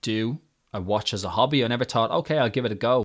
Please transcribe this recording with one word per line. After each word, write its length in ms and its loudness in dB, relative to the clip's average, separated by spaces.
do. 380 -2
I 60 -8
watch 340 -2
as 120 -4
a 40 -6
hobby. 340 2
I 60 2
never 160 0
thought, 260 0
"Okay, 280 0
I'll 100 2
give 160 -2
it 80 0
a 20 -2
go." 300 2